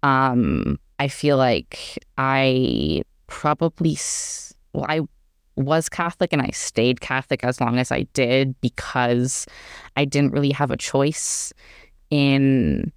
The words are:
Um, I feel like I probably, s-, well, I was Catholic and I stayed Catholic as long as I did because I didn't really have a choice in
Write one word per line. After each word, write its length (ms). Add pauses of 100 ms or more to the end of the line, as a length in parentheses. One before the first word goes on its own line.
Um, 760 (200)
I 80
feel 300
like 600 (220)
I 800 (240)
probably, 680
s-, 600 (200)
well, 140
I 140 (540)
was 340
Catholic 420
and 120
I 80
stayed 500
Catholic 420
as 160
long 200
as 120
I 120 (100)
did 480
because 840 (480)
I 100
didn't 260
really 200
have 180
a 80
choice 760 (600)
in 840